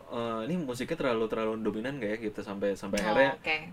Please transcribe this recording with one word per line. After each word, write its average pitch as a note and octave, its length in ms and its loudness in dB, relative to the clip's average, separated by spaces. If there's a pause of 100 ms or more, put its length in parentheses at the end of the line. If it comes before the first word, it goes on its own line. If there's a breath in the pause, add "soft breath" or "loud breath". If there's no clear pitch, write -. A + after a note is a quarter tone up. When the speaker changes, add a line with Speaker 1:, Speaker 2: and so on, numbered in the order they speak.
Speaker 1:
eh, A#2 380 -2
ini D#3+ 100 0
musiknya B2+ 400 -2
terlalu, A#2 300 2
terlalu A2 340 0
dominan A2 380 -2
nggak A#2 100 -4
ya G#2+ 140 0
gitu, G#2 180 -4
sampai, G2+ 340 0
sampai G2 260 -2
Speaker 2:
Oh, G2+ 80 2
Speaker 1:
akhirnya C3+ 260 6
Speaker 2:
oke. D#3 240 -2 (160)